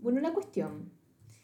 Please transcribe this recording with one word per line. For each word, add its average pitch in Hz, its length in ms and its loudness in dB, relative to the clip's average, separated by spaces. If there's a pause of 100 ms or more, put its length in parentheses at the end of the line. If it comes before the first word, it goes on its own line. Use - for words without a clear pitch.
Bueno, 240 180 4
la 330 140 2
cuestión 160 580 -4 (520)